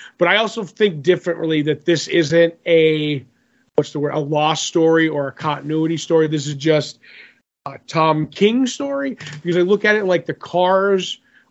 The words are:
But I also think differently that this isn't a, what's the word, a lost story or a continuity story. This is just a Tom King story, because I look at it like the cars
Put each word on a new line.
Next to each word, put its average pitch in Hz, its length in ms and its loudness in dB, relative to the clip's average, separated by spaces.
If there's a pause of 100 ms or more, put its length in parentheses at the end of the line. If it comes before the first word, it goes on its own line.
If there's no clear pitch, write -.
(180)
But 175 100 4
I 190 80 4
also 220 260 -2
think 175 400 -2
differently 165 600 0
that 151 220 -4
this 170 240 0
isn't 165 460 2 (100)
a, 156 600 2 (500)
what's - 180 0
the 156 60 -6
word, 143 160 -4
a 151 60 -2
lost 151 460 -2
story 160 420 2
or 143 200 -4
a 127 40 -12
continuity 156 640 -4
story. 160 320 0
This 151 180 -4
is 147 80 -8
just 151 460 -2 (680)
a 139 200 -14
Tom 156 420 0
King 226 380 2
story, 277 520 -6 (240)
because 170 140 -2
I 180 60 2
look 202 220 0
at 214 120 4
it 214 80 -2
like 180 220 0
the 156 60 -6
cars 190 880 0 (300)